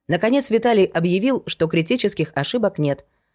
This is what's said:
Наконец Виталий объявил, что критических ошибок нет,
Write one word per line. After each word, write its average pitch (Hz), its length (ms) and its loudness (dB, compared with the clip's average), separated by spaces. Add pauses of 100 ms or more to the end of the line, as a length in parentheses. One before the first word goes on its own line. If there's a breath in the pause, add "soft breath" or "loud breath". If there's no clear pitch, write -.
Наконец 226 420 0
Виталий 226 360 4
объявил, 185 600 0
что - 220 -4
критических 165 680 -2
ошибок 196 440 -2
нет, 143 260 -2 (300)